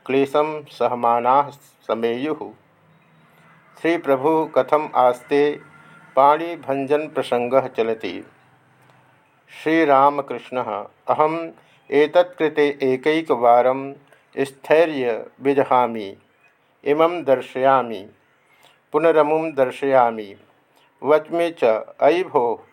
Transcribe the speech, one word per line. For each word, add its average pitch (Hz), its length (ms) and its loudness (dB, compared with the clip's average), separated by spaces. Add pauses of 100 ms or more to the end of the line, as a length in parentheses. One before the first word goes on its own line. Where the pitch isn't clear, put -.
क्लेशं 147 580 -2
सहमानाः 120 840 0 (380)
समेयुः?" 117 640 -6 (1300)
श्री 165 180 0
प्रभु 139 600 0
कथम 147 360 0
आस्ते 143 640 0 (560)
पाणिभञ्जन 147 920 0
प्रसंगः 127 600 -2
चलति। 110 580 -6 (1400)
श्रीरामकृष्णः, 135 1200 0 (220)
"अहम् 156 420 0 (400)
एतत्कृते 151 920 0
एकैकवारं 131 1120 0 (440)
स्थैर्य 135 880 -2 (140)
विजहामि, 123 760 0 (680)
इमं 160 400 0
दर्शयामि, 127 840 0 (840)
पुनरमुं 156 600 0
दर्शयामि, 123 840 0 (640)
वच्मि 156 480 0
च, 165 140 -6
'अयि 135 600 0
भोः, 120 340 -2 (140)